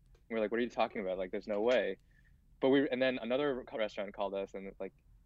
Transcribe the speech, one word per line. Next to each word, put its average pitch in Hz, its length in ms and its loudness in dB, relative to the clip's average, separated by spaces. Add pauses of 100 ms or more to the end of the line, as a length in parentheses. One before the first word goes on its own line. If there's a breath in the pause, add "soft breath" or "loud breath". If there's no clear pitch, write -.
(300)
we're 113 120 0
like, 104 100 2
"What 117 80 0
are 120 40 2
you 117 60 -2
talking 117 320 -2
about? 92 160 -2
Like, 92 140 -4
there's 101 160 -6
no 104 140 0
way." 110 360 2 (600 soft breath)
But 135 100 4
we, 139 200 6
and 127 120 0
then 127 220 2
another 127 420 0
co-, 131 140 -6
restaurant 104 340 -4
called 98 220 -2
us, 98 180 -4
and 98 140 -10
it's 95 120 -12
like, 98 140 -8 (320)